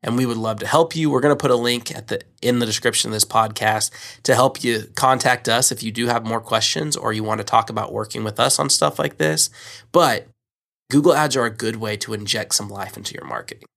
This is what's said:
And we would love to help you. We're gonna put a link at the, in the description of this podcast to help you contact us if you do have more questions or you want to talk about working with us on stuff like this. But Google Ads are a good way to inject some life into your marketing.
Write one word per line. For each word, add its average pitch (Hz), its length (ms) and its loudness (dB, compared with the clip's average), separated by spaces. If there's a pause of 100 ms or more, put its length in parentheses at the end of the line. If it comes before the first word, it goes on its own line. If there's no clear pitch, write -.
And 117 120 -2
we 127 100 2
would 117 100 -2
love 110 220 -2
to - 80 -8
help 165 300 2
you. 160 120 2
We're 135 120 2
gonna 147 160 4
put 139 160 2
a 123 40 6
link 120 380 -2
at - 140 -12
the, - 140 -4 (180)
in 123 180 2
the 120 80 0
description - 440 -4
of - 20 -6
this 107 120 0
podcast 107 680 0 (320)
to 131 100 4
help 131 300 2
you 113 320 -2
contact 127 520 2
us 117 220 2
if 117 140 -8
you 110 80 -4
do 117 160 -2
have 117 180 0
more 113 140 -2
questions 143 560 -2
or - 160 -4
you 107 100 -4
want 110 160 -2
to 107 60 -6
talk 110 260 2
about 110 220 -4
working 107 320 -6
with 107 160 -4
us 131 180 2
on 143 100 0
stuff 147 300 2
like 156 200 -4
this. 156 300 2 (440)
But 143 340 4 (640)
Google 147 240 6
Ads 143 220 2
are 123 80 2
a 113 60 0
good 113 260 -4
way 107 220 -4
to 110 160 -8
inject 104 420 -4
some 101 120 -4
life 98 280 -10
into - 180 -12
your - 100 -12
marketing. - 420 -10 (100)